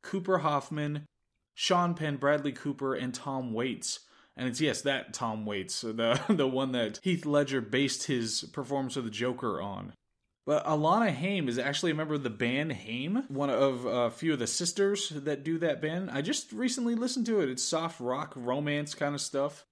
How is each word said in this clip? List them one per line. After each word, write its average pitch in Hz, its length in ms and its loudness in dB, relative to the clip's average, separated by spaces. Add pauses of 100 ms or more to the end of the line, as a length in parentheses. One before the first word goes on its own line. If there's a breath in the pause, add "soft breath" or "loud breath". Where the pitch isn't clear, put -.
Cooper 185 360 0
Hoffman, 147 680 0 (480)
Sean 175 400 4
Penn, 156 220 -2
Bradley 143 360 2
Cooper, 135 420 -2
and 127 200 -4
Tom 131 400 -4
Waits. 120 460 -2 (360 soft breath)
And 127 120 -2
it's, 123 120 -4
yes, 147 220 2
that 131 320 0
Tom 107 320 -4
Waits, 98 340 -4
the, 117 440 2
<laughs> - 40 -4
the 160 180 4
one 131 260 0
that 113 300 -2
Heath 170 220 0
Ledger 143 380 4
based 127 440 0
his 117 460 0
performance 135 460 -2
of 123 60 -4
the 113 60 -4
Joker 113 520 -2
on. 95 320 -8 (520)
But 147 180 2
Alana 165 460 4
Haim 165 360 0
is 120 120 0
actually 143 320 0
a 151 40 2
member 151 200 -2
of 143 80 0
the 123 80 -2
band 127 420 0
Haim, 127 560 -2
one 139 220 -2
of 127 340 4
a 120 260 2
few 160 220 0
of 139 60 2
the 120 80 0
sisters 196 640 0
that 143 340 -4
do 160 140 0
that 156 240 0
band. 170 280 -2
I 143 120 -2
just 220 300 -4
recently 240 420 0
listened 247 320 0
to 220 140 4
it. 135 100 2
It's 127 120 -4
soft 165 380 -2
rock, 127 340 -2
romance 147 600 -2
kind 147 200 -2
of 139 60 -4
stuff. 143 520 -2